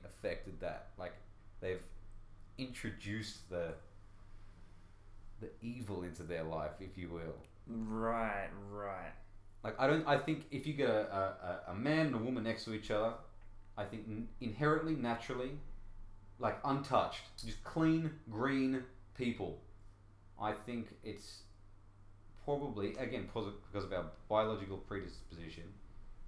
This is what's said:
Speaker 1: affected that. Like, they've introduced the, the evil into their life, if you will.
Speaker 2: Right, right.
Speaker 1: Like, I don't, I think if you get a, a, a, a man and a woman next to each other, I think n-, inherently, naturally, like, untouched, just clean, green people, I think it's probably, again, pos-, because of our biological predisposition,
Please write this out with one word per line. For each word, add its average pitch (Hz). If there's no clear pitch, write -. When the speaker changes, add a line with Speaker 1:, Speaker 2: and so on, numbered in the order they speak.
Speaker 1:
affected 85
that. -
Like, 90
they've 92
introduced 107
the, 85
the -
evil 107
into 87
their 80
life, 78
if -
you 87
will. 82
Speaker 2:
Right, 110
right. 98
Speaker 1:
Like, 113
I 135
don't, 156
I 143
think 156
if -
you 151
get 135
a, 113
a, -
a, -
a 92
man 151
and 123
a 110
woman 120
next 110
to 113
each 107
other, 110
I 104
think 110
n-, 110
inherently, 151
naturally, 123
like, 110
untouched, 135
just -
clean, 160
green 131
people, 104
I 107
think 117
it's -
probably, 131
again, 113
pos-, 101
because 101
of 98
our 87
biological 104
predisposition, 82